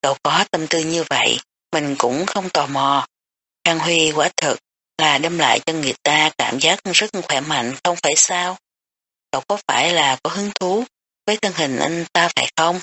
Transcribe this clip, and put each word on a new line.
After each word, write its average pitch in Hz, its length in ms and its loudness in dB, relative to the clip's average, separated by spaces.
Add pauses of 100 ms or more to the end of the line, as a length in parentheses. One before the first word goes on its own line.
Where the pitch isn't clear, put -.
Cậu 139 220 0
có 160 280 2
tâm 160 160 -2
tư 160 180 0
như 165 260 -2
vậy, 120 280 0 (340)
mình 147 260 -2
cũng 135 280 0
không 185 240 -4
tò 143 160 0
mò. 139 400 0 (580)
Khang 165 140 2
Huy 160 340 2
quả 151 240 2
thực 147 220 0 (400)
là 151 200 2
đem 165 200 -2
lại 120 280 4
cho 160 60 -2
người 147 300 -2
ta 156 360 2
cảm 123 220 -2
giác 165 180 2 (160)
rất 208 160 2 (120)
khỏe 139 180 -2
mạnh, 135 440 -4
không 175 180 0
phải 151 140 2
sao? 180 420 0 (720)
Cậu 135 180 -4
có 208 100 -2 (100)
phải 143 240 2
là 143 300 2
có 165 80 -6
hứng 202 240 -4
thú 196 300 0 (420)
với 214 100 0
thân 202 160 -2
hình 151 260 -2
anh 170 340 -2
ta 170 240 2
phải - 200 0
không? 175 260 2